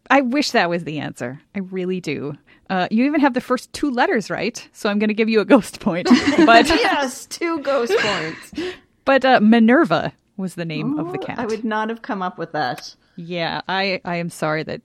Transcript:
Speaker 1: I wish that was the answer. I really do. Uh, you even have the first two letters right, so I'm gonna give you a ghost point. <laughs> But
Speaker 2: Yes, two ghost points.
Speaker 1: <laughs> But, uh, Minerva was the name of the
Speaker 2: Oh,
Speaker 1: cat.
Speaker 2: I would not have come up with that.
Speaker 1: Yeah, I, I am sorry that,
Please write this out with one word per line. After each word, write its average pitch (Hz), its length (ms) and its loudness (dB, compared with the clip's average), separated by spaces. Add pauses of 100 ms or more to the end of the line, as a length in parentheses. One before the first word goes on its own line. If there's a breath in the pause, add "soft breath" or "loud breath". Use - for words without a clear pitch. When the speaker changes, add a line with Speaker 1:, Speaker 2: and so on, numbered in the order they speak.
(100)
Speaker 1:
I 277 100 4
wish 262 320 0
that 190 160 2
was 170 160 -4
the 151 160 -8
answer. 131 400 -10 (140)
I 202 60 -8
really 185 420 -6
do. 143 340 -8 (340 soft breath)
Uh, 180 220 0
you 233 140 2
even 294 160 0
have 277 120 4
the 247 60 -2
first - 320 -4
two 294 180 -4
letters 254 400 0
right, 180 420 -6
so - 180 -4
I'm 208 80 -2
gonna 214 160 0
give 220 160 2
you 220 100 4
a 190 60 2
ghost - 340 4
point. 185 260 -2
<laughs> 285 300 4 (100)
But 233 220 8
Speaker 2:
Yes, 330 580 0
two 330 360 -6
ghost 269 360 0
points. 160 580 -4
Speaker 1:
<laughs> 359 180 -6 (320 loud breath)
But, 269 160 4
uh, 254 180 6
Minerva 220 720 4 (240)
was 190 160 -6
the 170 100 -6
name 170 340 -4
of 339 140 -6
the 370 60 -6
Speaker 2:
Oh, 381 80 -8
Speaker 1:
cat. - 120 -10
Speaker 2:
I 247 60 -4
would 214 180 -6
not 220 280 -2
have 233 100 -8
come 202 220 -6
up 180 160 -6
with - 140 -10
that. 127 420 -6 (220)
Speaker 1:
Yeah, 165 520 -6
I, 190 340 -2
I 175 140 -6
am 170 140 -6
sorry 156 320 -4
that, - 220 -8